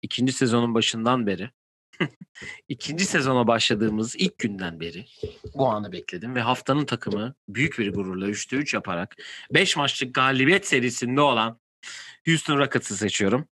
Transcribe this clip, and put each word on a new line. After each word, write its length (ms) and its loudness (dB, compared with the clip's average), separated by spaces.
İkinci 320 0
sezonun 400 2
başından 540 0
beri. 220 -4
<laughs> 360 -6
İkinci 380 -4
sezona 420 2
başladığımız 680 2
ilk 220 -2
günden 420 -6
beri 260 -10
bu 140 2
anı 240 -2
bekledim 440 -10
ve 60 0
haftanın 440 2
takımı 500 -4
büyük 300 -2
bir 140 0
gururla 340 -4
üçte 280 -6
üç 180 -2
yaparak 420 -4
beş 240 4
maçlık 360 -2
galibiyet 540 4
serisinde 540 2
olan 380 2
Houston 300 2
Rockets'ı 400 0
seçiyorum. 580 2